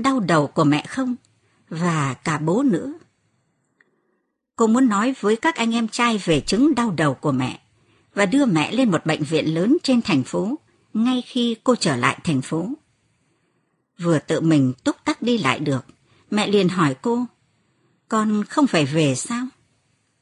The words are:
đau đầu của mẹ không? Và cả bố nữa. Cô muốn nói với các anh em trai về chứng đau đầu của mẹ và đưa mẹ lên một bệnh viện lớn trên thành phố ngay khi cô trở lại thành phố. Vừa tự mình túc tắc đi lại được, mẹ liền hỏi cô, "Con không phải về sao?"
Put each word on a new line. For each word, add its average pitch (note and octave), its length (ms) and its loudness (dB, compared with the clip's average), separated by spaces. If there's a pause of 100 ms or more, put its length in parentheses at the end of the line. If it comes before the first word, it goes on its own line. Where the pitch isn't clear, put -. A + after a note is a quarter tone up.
đau C4+ 160 0
đầu D#3+ 280 2
của - 160 0
mẹ D3 240 2
không? B3+ 280 -4 (540)
Và D#3+ 440 -2
cả D#3 240 -4
bố E3+ 260 0
nữa. C4 300 -2 (1600)
Cô A3+ 120 2
muốn A#3+ 220 4
nói A3 300 0
với G#3 160 0
các D#4+ 200 0
anh A3+ 180 -2
em A#3 140 0
trai A#3 300 0
về E3 240 0
chứng C4 340 2
đau A#3 160 0
đầu D3+ 220 0
của D3 180 -4
mẹ B2+ 300 -2 (520)
và G3+ 120 0
đưa C4+ 200 2
mẹ D#3+ 260 2
lên A3+ 200 2
một D#3 140 0
bệnh D#3 180 -2
viện D#3 300 0
lớn G#3+ 300 2
trên B3 180 2
thành C#3 220 0
phố F#3+ 360 -4 (360)
ngay B3 260 0
khi A#3+ 420 -2
cô B3 120 2
trở D3 200 -2
lại B2+ 280 -2
thành C#3 180 0
phố. E3 280 -6 (1300)
Vừa E3+ 200 2
tự D#3 220 -2
mình C#3+ 320 2 (100)
túc D4 120 -2 (100)
tắc D4+ 160 -4
đi A#3+ 160 0
lại C3+ 220 -2
được, C#3 260 -4 (460)
mẹ G#3 160 0
liền G3 220 2
hỏi D#3+ 320 0
cô, A#3+ 240 -2 (840)
"Con G#3+ 360 0
không C#4+ 240 2
phải D#3+ 180 2
về C#3+ 300 2
sao?" A#3+ 320 -6 (760)